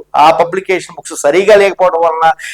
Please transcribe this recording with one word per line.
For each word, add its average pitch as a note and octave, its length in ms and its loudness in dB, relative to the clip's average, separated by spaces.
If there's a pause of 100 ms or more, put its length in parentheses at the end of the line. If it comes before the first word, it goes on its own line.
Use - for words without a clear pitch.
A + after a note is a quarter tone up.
(160)
ఆ D3 160 6
పబ్లికేషన్ E3+ 640 -4
బుక్స్ D3 260 -16
సరిగా F#3+ 340 2
లేకపోవడం F#3 440 0
వలన, E3 320 0 (220)